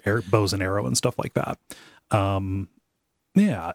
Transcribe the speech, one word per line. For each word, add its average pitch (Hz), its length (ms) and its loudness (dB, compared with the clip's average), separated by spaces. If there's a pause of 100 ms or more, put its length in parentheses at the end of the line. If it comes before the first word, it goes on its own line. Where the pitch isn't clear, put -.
air, 107 180 2
bows 101 300 2
and 98 100 -2
arrow 101 240 -2
and - 100 -2
stuff - 220 0
like - 160 -4
that. - 220 -2 (540)
Um, 98 580 0 (680)
yeah, 180 380 2